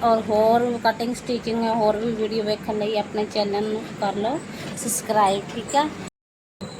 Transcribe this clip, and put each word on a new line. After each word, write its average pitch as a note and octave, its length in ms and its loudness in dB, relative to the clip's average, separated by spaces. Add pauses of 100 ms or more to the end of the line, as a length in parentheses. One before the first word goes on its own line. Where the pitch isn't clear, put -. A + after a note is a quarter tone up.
ਔਰ A3+ 260 4
ਹੋਰ A3+ 380 6 (180)
ਕਟਿੰਗ, A3+ 300 0
ਸਟਿਚਿੰਗ, A#3 500 -2 (100)
ਹੋਰ G#3+ 220 4
ਵੀ A#3 160 -2
ਵੀਡੀਓ A3 320 -2
ਵੇਖਣ G#3+ 340 -2
ਲਈ G#3 200 0
ਆਪਣੇ G#3 260 -2 (100)
ਚੈਨਲ G#3 380 0
ਨੂੰ A3 100 -4 (180)
ਕਰ G3 160 0
ਲਓ A3+ 220 -2 (380)
ਸਬਸਕ੍ਰਾਈਬ, G#3 680 2 (120)
ਠੀਕ A3+ 220 -4
ਆ। D4 100 4 (920)